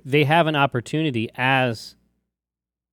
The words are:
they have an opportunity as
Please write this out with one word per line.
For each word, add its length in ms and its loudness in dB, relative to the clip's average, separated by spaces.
they 180 2
have 220 4
an 100 -2
opportunity 800 -2
as 600 -2